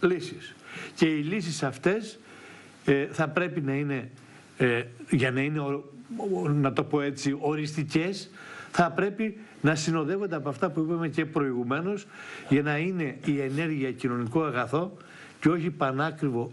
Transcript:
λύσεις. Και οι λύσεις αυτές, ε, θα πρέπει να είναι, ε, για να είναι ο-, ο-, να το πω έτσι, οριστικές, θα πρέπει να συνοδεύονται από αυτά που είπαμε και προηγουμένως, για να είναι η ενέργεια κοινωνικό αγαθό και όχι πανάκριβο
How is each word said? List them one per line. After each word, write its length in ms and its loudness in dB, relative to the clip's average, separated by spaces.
λύσεις. 540 -2
Και 120 4
οι 160 2
λύσεις 400 -2
αυτές, 560 0
ε, 220 4
θα 220 -2
πρέπει 320 -2
να 140 0
είναι, 360 -2
ε, 240 4
για 200 4
να 100 0
είναι 200 0
ο-, 240 -2
ο-, 320 -2
να 240 4
το 120 2
πω 160 2
έτσι, 400 0
οριστικές, 880 0
θα 200 4
πρέπει 480 -2
να 140 4
συνοδεύονται 640 0
από 120 -4
αυτά 220 0
που 100 -2
είπαμε 280 0
και 180 0
προηγουμένως, 800 0
για 140 6
να 160 2
είναι 460 -2
η 160 2
ενέργεια 520 0
κοινωνικό 500 0
αγαθό 540 0
και 80 6
όχι 220 2
πανάκριβο 840 0